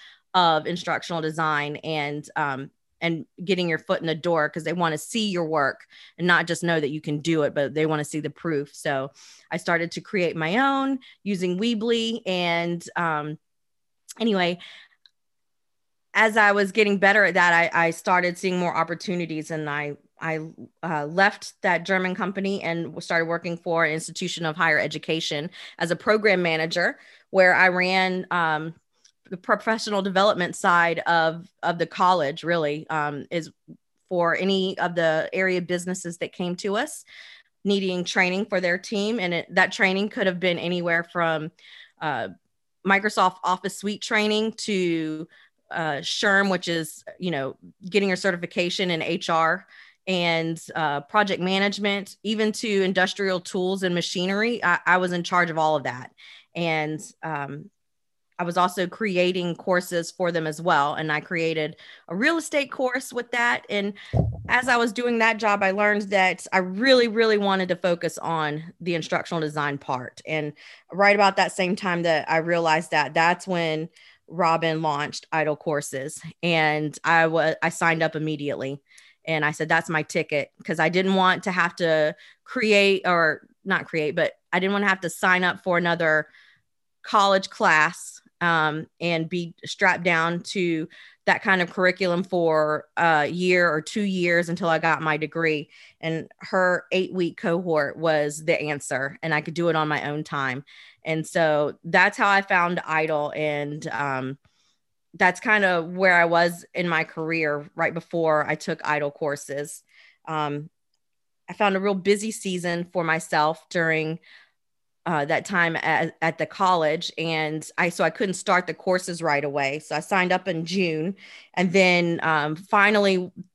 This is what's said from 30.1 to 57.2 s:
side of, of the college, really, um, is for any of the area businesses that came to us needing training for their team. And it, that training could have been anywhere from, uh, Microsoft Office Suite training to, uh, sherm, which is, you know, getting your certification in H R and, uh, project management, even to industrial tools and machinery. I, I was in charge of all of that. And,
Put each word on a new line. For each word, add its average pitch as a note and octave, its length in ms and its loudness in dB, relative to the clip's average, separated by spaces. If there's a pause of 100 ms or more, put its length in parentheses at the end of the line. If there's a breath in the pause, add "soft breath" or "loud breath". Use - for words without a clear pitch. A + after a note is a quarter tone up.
side E3+ 440 2
of, E3 500 0 (140)
of F3 160 -2
the E3 80 0
college, E3+ 560 2
really, D#3 480 -2
um, D3 400 -4
is E3 180 -4 (580)
for E3+ 300 0
any F#3+ 400 0
of F3 160 -2
the D#3+ 400 2
area F#3 280 0
businesses F3 580 -6
that D#3 120 -6
came F3+ 240 -4
to G3 220 -4
us D4 260 -6 (600 loud breath)
needing F#3+ 400 0
training F#3 420 0
for F#3 160 -2
their F3+ 160 0
team. G#3+ 420 -4
And F3+ 140 -2
it, E3+ 220 -4
that F#3 160 4
training G3 380 0
could G#3 180 -2
have F3+ 120 -2
been F3 200 0
anywhere E3+ 440 -2
from, E3 480 -2 (480 loud breath)
uh, A#2+ 300 -4 (580)
Microsoft G3 560 2
Office F#3 320 -2
Suite G3+ 280 -6
training G#3+ 500 0
to, E3 760 -2 (440 soft breath)
uh, D#3 300 -4
sherm, G3 500 2
which F3+ 160 -2
is, E3 360 -4 (140)
you F3+ 140 -4
know, C3+ 260 -6 (320)
getting G3 200 2
your F3+ 80 0
certification F3+ 760 -2
in D#3+ 100 -2
H E3+ 300 -4
R E3 340 2 (400 loud breath)
and, E3 580 -2 (120)
uh, C#3+ 260 -2
project G3 400 0
management, G3 800 -2
even G#3+ 300 0
to G#3 320 0
industrial F#3 560 0
tools F#3 420 -4
and F3+ 140 0
machinery. G3 680 -2
I, F3 220 2
I F3 120 4
was F#3 160 0
in F3 100 -2
charge F3 260 2
of D#3+ 80 -6
all D#3 180 2
of C#3+ 100 0
that. B2 280 -8 (400 loud breath)
And, D#3 480 -2 (220)